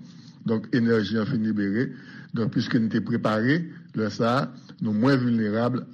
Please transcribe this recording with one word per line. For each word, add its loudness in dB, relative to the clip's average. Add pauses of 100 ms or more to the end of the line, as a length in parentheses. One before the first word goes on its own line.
(480)
Donk, -2
enerji 2
a 0
fin 0
libere. 0 (460)
Donk, -2
pwiske 2
nou 0
te 2
prepare, 2 (380)
lè 0
sa, 0 (280)
nou -2
mwen 4
vilnerab 0 (160)